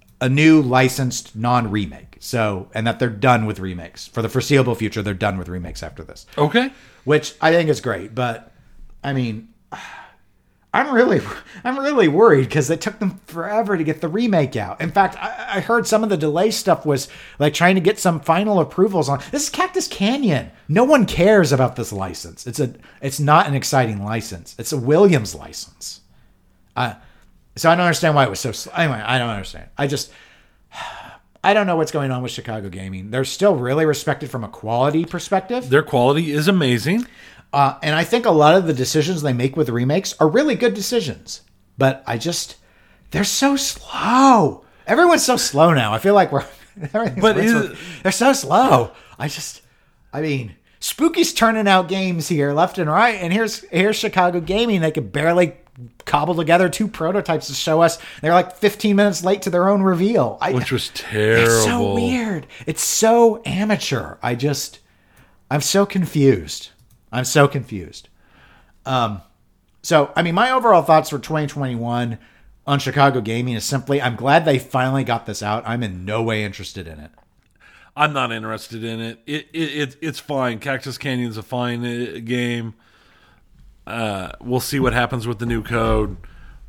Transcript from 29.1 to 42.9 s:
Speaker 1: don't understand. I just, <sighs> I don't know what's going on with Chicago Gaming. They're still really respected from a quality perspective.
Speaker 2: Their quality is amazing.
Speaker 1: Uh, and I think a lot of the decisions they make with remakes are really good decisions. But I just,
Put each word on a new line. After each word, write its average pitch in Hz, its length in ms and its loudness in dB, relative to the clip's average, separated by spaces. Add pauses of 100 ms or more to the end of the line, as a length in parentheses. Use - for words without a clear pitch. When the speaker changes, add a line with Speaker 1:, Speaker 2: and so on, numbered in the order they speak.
Speaker 1:
don't 117 120 -2
understand. 92 380 -10 (100)
I 143 80 -2
just, 135 240 -6 (600)
<sighs> - 720 -16
I 196 100 4
don't 208 140 2
know 170 80 0
what's 156 160 -2
going 139 180 -2
on 127 100 -4
with 127 120 -8
Chicago 110 360 -10
Gaming. 95 440 -12
They're 131 120 0
still 190 300 2
really 135 300 0
respected 147 440 -2
from 117 140 -8
a 101 60 -10
quality 135 560 0
perspective. 190 640 -4
Speaker 2:
Their 143 140 4
quality 143 480 2
is 151 160 0
amazing. 160 580 2 (460)
Speaker 1:
Uh, 139 320 2
and 151 100 0
I 165 80 0
think 233 240 0
a 202 60 4
lot 156 240 8
of 190 100 2
the 160 60 0
decisions 147 500 -2
they 143 100 0
make 127 240 -2
with 147 120 0
remakes 127 500 -2
are 156 80 4
really 240 300 2
good 226 180 0
decisions. 208 680 -6 (360)
But 131 260 0
I 117 140 -4
just, 165 380 -6 (560)